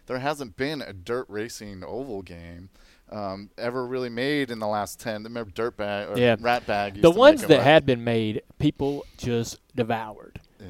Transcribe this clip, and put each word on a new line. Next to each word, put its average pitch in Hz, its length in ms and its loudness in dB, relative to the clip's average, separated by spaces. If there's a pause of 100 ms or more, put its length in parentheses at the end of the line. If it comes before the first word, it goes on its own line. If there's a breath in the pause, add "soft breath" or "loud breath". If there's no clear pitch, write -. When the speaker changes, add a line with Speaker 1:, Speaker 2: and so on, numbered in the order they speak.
Speaker 1:
there 127 120 -6
hasn't 139 380 -6
been 139 260 -6
a 101 100 -12
dirt 117 360 -6
racing 101 560 -10
oval 104 380 -8
game, 87 480 -18 (400 soft breath)
um, 101 480 -10
ever 123 280 -4
really 127 220 -4
made 131 420 -2
in 113 80 -8
the 110 80 -4
last 104 320 -4
ten. 107 260 -8
Remember 113 260 -10
Dirtbag 104 680 -4
or - 20 0
Speaker 2:
Yeah. 120 180 4
Speaker 1:
Ratbag 113 560 0
used 101 100 -2
Speaker 2:
The 170 100 10
Speaker 1:
to 190 60 0
Speaker 2:
ones 277 240 10
Speaker 1:
make - 20 -4
'em, 202 60 2
Speaker 2:
that 147 80 10
Speaker 1:
right? 104 60 2
Speaker 2:
had 151 200 8
been 123 200 0
made, 113 360 0 (180)
people 143 460 -2 (140)
just 117 400 -4 (180)
devoured. 110 640 -6 (180)
Speaker 1:
Yeah. 101 120 -18